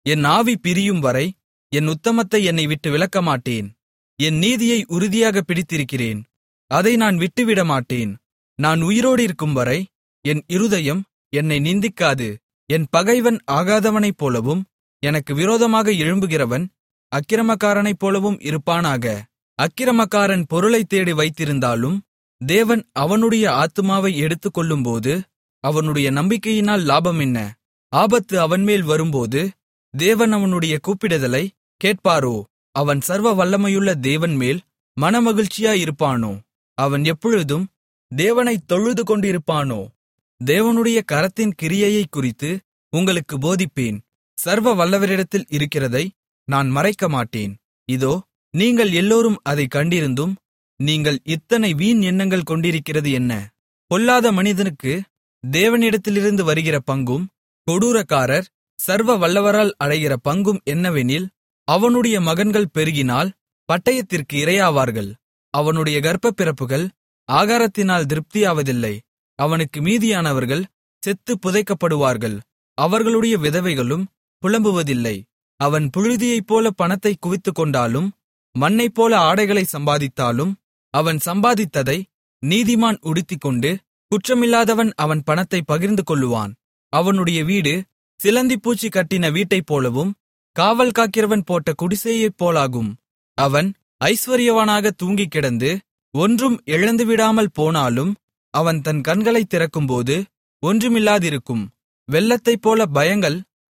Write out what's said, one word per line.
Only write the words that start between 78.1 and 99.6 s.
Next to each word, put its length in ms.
மண்ணைப் 420
போல 240
ஆடைகளை 480
சம்பாதித்தாலும், 760
அவன் 360
சம்பாதித்ததை 800
நீதிமான் 560
உடுத்திக்கொண்டு, 800
குற்றமில்லாதவன் 880
அவன் 280
பணத்தை 420
பகிர்ந்து 440
கொள்ளுவான். 440
அவனுடைய 540
வீடு 400
சிலந்திப்பூச்சி 640
கட்டின 420
வீட்டைப் 340
போலவும், 480
காவல் 400
காக்கிறவன் 540
போட்ட 280
குடிசையைப் 720
போலாகும். 520
அவன் 400
ஐசுவரியவானாக 840
தூங்கிக் 420
கிடந்து, 480
ஒன்றும் 540
இழந்துவிடாமல் 880
போனாலும், 640
அவன் 300
தன் 200
கண்களைத் 520
திறக்கும்போது 720